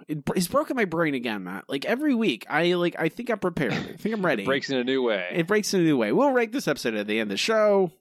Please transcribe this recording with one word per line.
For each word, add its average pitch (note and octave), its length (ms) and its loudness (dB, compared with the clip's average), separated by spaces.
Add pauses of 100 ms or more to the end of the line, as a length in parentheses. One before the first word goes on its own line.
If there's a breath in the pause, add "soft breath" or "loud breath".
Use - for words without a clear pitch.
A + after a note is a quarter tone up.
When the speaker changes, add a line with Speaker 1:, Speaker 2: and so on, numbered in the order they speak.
Speaker 1:
It D3+ 160 -6
br-, - 140 -4
it's F3 100 2
broken D4 300 -2
my A3+ 80 2
brain D#3+ 280 0
again, A2+ 300 -4
Matt. F2+ 240 -8
Like, C#3 160 -4
every C4 320 0
week, G3 340 0
I, E3+ 240 2
like, F3 240 0
I D#3+ 120 0
think A#3+ 200 -6
I'm A3 100 -2
prepared. E3+ 340 0
I - 240 -6
think A3 180 -4
I'm G3 100 -2
Speaker 2:
<laughs> - 0 -
Speaker 1:
ready. A#2+ 180 0
Speaker 2:
It - 20 -8
breaks C#3 240 -2
in C3+ 80 0
a B2 60 0
new C3 200 0
way. G2+ 300 0
Speaker 1:
It E3+ 120 0
breaks G#3 280 0
in F#3 80 2
a - 20 4
new D#3 140 4
way. G#2+ 160 2
We'll C4+ 180 4
rank A#3 220 0
this B3 160 -2
episode A#2+ 260 -2
at G#2 120 -2
the G#2+ 120 0
end A2+ 100 0
of - 40 -4
the - 40 -2
show. G#3 640 2